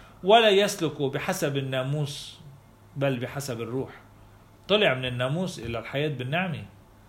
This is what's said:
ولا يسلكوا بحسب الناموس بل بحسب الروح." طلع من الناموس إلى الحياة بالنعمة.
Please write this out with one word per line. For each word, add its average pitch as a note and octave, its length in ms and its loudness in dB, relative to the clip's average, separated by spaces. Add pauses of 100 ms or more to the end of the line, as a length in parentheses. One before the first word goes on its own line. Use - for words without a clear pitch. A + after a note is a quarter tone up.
(220)
ولا A3 280 8
يسلكوا F#3 600 2
بحسب D3 460 -2
الناموس C3+ 840 -4 (560)
بل C3+ 220 0
بحسب B2 420 -6
الروح." A#2 300 -6 (760)
طلع F#3+ 260 4
من B2+ 100 -4
الناموس C3 540 -2
إلى A#2 200 -6
الحياة C#3 300 -4
بالنعمة. C#3 560 -4 (440)